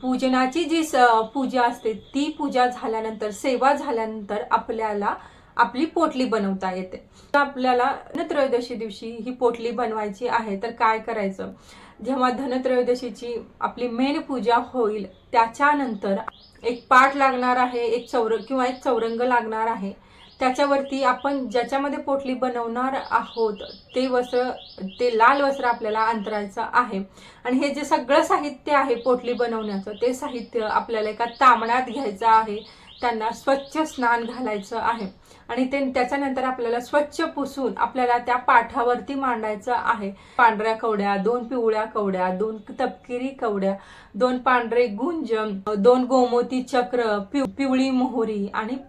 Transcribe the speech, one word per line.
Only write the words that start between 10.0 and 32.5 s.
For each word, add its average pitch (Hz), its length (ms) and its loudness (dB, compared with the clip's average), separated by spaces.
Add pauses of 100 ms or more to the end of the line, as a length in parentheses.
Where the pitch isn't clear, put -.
आहे, 220 340 -2
तर 226 80 -4
काय 226 280 0
करायचं? 196 540 -6 (520)
जेव्हा 254 260 2
धनत्रयोदशीची 247 1160 -2 (140)
आपली 233 280 -4
मेन 269 320 0
पूजा 233 360 2
होईल, 220 500 0 (260)
त्याच्यानंतर 233 840 2 (480)
एक 247 240 -4
पाट 269 280 8
लागणार 247 400 2
आहे, 247 240 0
एक 233 300 -2
चौर-, 226 380 0
किंवा 254 180 0
एक 254 180 -4
चौरंग 226 360 0
लागणार 226 460 0
आहे. 196 400 -6 (340)
त्याच्यावरती 269 640 0
आपण 254 440 0
ज्याच्यामध्ये 269 500 -2
पोटली 269 360 -2
बनवणार 247 600 -2 (140)
आहोत, 214 440 -2 (400)
ते 254 120 0
वस्त्र, 247 440 0 (500)
ते 240 180 2
लाल 269 220 6
वस्त्र 277 240 0
आपल्याला 220 400 0
अंतरायचं 214 580 -4 (100)
आहे. 208 280 0 (440)
आणि 254 140 2
हे 285 160 0
जे 285 100 -4
सगळं 294 380 2
साहित्य 302 500 -2
आहे 269 220 4
पोटली 247 380 0
बनवण्याचं, 214 600 -2
ते 247 220 -2
साहित्य 247 460 -6
आपल्याला 214 480 0
एका 214 160 -2
तांबण्यात 233 580 4
घ्यायचं 233 460 -4
आहे, 220 580 2 (140)